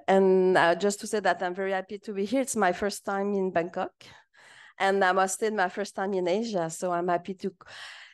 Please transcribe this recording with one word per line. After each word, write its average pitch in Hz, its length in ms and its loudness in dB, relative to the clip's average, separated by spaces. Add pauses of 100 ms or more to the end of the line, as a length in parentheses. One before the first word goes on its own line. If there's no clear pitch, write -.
And, 190 500 6
uh, 170 180 6
just 202 240 -2
to 220 80 -10
say 214 140 -4
that 190 200 0
I'm 180 140 -4
very 196 160 -4
happy 190 280 -6
to 214 140 -12
be 196 120 -2
here. 247 160 0
It's 247 140 -4
my 196 160 2
first 196 320 -4
time 202 300 -2
in 190 180 -2
Bangkok. 175 420 -4 (880)
And 196 240 2
I 185 80 4
must 190 280 0
say 220 100 -2
my 196 200 0
first - 260 -8
time 196 180 -4
in 180 140 0
Asia. 196 420 -2
So 180 220 -4
I'm 175 160 -2
happy 175 280 -2
to 185 160 -8 (640)